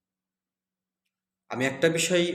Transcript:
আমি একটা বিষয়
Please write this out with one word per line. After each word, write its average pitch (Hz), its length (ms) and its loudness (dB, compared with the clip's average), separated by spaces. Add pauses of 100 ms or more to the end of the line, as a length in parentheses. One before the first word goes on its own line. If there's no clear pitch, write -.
(1500)
আমি 117 160 -4
একটা 135 240 2
বিষয় 170 460 0